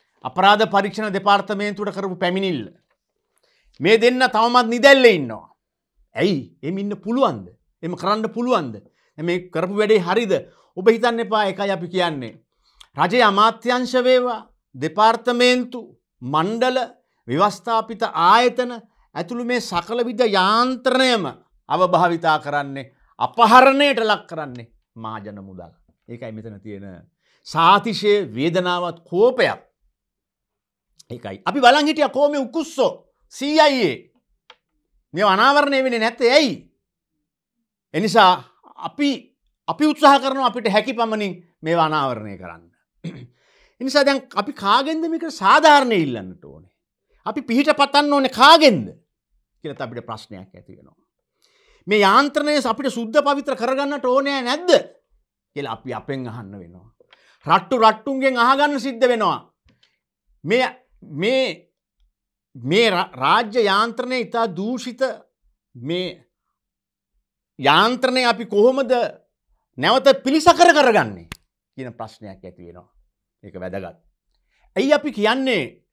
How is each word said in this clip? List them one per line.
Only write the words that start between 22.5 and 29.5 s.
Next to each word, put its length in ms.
අපහරණයට 800
ලක් 240
කරන්නේ 460
මහජන 480
මුදල්. 300
ඒකයි 260
මෙතන 280
තියෙන 280
සාතිශය 640
වේදනාවත් 720
කෝපයක්. 580